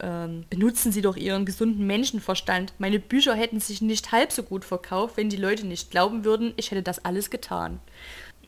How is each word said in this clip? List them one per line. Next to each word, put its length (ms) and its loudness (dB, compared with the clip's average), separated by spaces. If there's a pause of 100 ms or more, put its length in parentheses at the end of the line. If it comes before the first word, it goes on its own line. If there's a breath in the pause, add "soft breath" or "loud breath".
ähm, 480 -6
„Benutzen 420 2
Sie 100 0
doch 140 2
Ihren 300 0
gesunden 420 0
Menschenverstand. 920 0
Meine 220 2
Bücher 340 4
hätten 280 0
sich 200 -6
nicht 300 0
halb 220 4
so 100 -4
gut 220 -6
verkauft, 500 -2
wenn 140 0
die 80 -2
Leute 280 0
nicht 240 -8
glauben 360 2
würden, 320 2
ich 140 -4
hätte 120 -2
das 220 -6
alles 240 -2
getan.“ 500 -6 (680 loud breath)